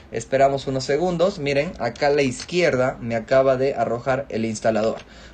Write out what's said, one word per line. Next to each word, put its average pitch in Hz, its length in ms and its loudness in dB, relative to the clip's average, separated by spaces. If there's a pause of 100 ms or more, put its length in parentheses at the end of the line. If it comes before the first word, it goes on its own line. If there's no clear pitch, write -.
(120)
Esperamos 139 560 0
unos 131 160 -4
segundos. 170 560 0
Miren, 143 400 -2
acá 120 260 -2
a 143 40 4
la 143 120 4
izquierda 135 760 0
me 117 160 -4
acaba 131 400 4
de 131 180 0
arrojar 120 540 -2
el 110 160 -4
instalador. 110 540 0 (360)